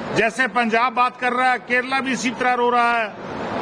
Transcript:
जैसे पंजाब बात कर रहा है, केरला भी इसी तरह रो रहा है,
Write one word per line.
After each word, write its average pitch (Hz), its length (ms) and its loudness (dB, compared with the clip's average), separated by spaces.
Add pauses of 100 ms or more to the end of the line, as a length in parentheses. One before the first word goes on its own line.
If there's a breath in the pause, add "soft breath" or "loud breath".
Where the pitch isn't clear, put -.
(180)
जैसे 226 300 0
पंजाब 233 460 0
बात 247 260 0
कर 247 140 0
रहा 254 180 2
है, 247 80 2
केरला 254 400 -2
भी 269 120 -2
इसी 240 200 -2
तरह 247 220 0
रो 240 160 2
रहा 240 240 4
है, 226 140 0 (540)